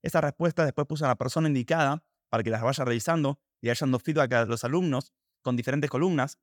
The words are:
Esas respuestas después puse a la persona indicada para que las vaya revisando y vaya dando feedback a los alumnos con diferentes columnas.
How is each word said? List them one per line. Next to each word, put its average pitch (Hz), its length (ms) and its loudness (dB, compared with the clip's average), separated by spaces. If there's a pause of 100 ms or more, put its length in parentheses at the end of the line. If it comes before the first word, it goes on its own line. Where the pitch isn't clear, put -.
Esas 160 220 0
respuestas 160 420 0
después 143 220 -2
puse 156 160 -4
a 135 60 2
la 120 80 2
persona 156 320 0
indicada 147 560 0 (240)
para 113 120 0
que 110 100 -2
las 110 100 -2
vaya 131 240 0
revisando 139 560 0 (200)
y 113 60 -2
vaya 117 140 0
dando 131 180 0
feedback 147 320 0
a 117 140 4
los 113 180 -4
alumnos 139 480 -2 (300)
con 123 160 -2
diferentes 139 320 -2
columnas. 156 540 0